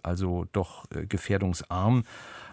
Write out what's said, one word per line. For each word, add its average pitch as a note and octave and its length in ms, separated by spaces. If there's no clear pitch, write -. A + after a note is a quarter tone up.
also F2 480
doch, - 400
äh, D#2 160
gefährdungsarm G2 960